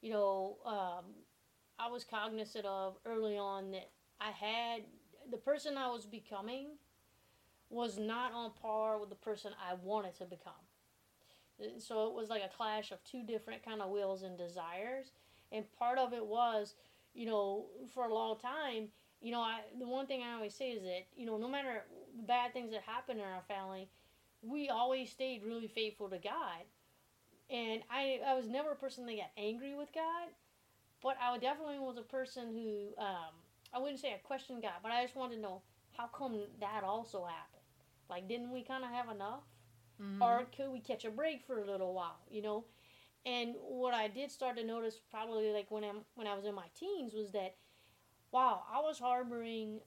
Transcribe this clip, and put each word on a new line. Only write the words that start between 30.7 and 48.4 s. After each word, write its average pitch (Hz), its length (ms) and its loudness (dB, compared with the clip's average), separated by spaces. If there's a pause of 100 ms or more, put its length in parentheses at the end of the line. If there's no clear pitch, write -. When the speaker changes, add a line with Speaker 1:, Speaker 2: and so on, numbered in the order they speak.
Speaker 1:
but 262 200 2
I 247 160 2
definitely 285 420 0
was 262 180 -4
a 240 40 -8
person 254 520 -4
who, 214 360 -2 (120)
um, 175 320 -2 (400)
I 247 60 0
wouldn't 269 200 0
say 262 140 0
I 196 40 -6
questioned 262 440 -4
God, 208 200 -2
but 220 100 -2
I 240 120 6
just 247 120 -2
wanted 254 200 -2
to 220 60 -6
know, 190 200 -6 (340)
how 240 120 -4
come 240 320 -2 (200)
that 208 240 0
also 202 420 0
happened? 165 360 -8 (480)
Like, 185 180 -4
didn't 240 240 -2
we 254 120 -4
kinda 262 240 -2
have 240 220 -2
enough? 214 340 -4 (580)
Speaker 2:
Mm-hmm. 196 220 2
Speaker 1:
Or 233 220 8 (100)
could 269 160 -2
we 254 80 -4
catch 240 260 -4
a 220 60 -2
break 277 340 0
for 247 160 -2
a 202 40 -2
little 190 280 0
while, 170 260 -2 (100)
you 214 120 -4
know? 214 240 0 (600)
And 240 360 2
what 254 320 2
I 220 140 6
did 262 240 -2
start 254 260 0
to 233 60 0
notice 226 360 0 (120)
probably, 220 420 2
like, 202 180 2
when 214 120 0
I'm, 208 180 -4 (140)
when 226 120 -2
I 202 80 2
was 196 100 -4
in 208 100 0
my 175 200 -8
teens 330 380 -2
was 214 180 -2
that, 190 240 0 (760)
wow, 247 400 8